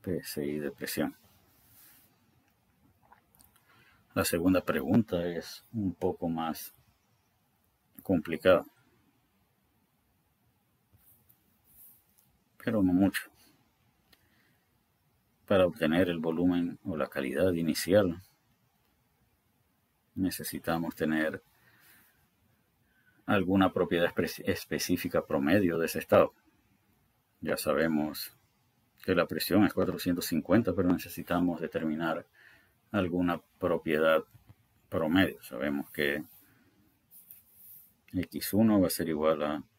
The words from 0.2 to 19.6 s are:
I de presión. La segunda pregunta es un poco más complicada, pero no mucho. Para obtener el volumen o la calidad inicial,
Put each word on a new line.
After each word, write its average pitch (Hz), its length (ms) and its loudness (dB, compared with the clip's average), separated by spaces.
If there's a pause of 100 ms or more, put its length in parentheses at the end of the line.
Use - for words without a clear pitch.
I 73 140 -6
de 71 120 -6
presión. - 460 -6 (3000)
La 98 140 -2
segunda 90 360 2
pregunta 87 640 0
es - 460 -8
un 98 220 -2
poco 90 340 -4
más 82 460 -6 (1300)
complicada, 85 640 2 (4000)
pero 110 200 0
no 92 100 4
mucho. 95 380 2 (2250)
Para 95 180 4
obtener 85 460 0
el 85 80 -2
volumen 85 680 0
o 80 140 -6
la 69 80 -2
calidad 69 480 0
inicial, 85 680 0 (1900)